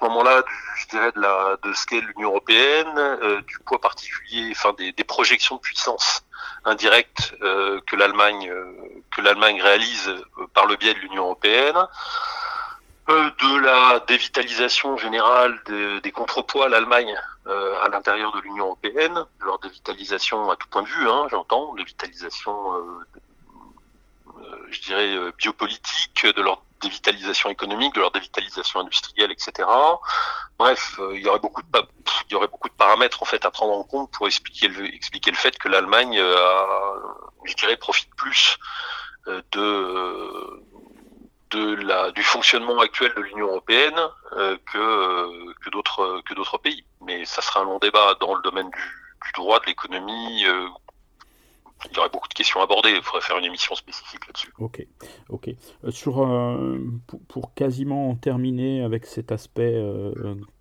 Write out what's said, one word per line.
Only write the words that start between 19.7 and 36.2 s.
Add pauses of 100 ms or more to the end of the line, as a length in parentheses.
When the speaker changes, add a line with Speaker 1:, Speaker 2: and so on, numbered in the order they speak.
Speaker 1:
à
tout
point
de
vue,
hein,
j'entends,
dévitalisation, (220)
euh, (1600)
euh, (120)
je
dirais,
euh,
biopolitique,
de
leur (180)
dévitalisation
économique,
de
leur
dévitalisation
industrielle,
et
cetera. (600)
Bref,
euh,
il
y
aurait
beaucoup
de
pa-, (420)
il
y
aurait
beaucoup
de
paramètres,
en
fait,
à
prendre
en
compte
pour
expliquer
le,
expliquer
le
fait
que
l'Allemagne,
euh,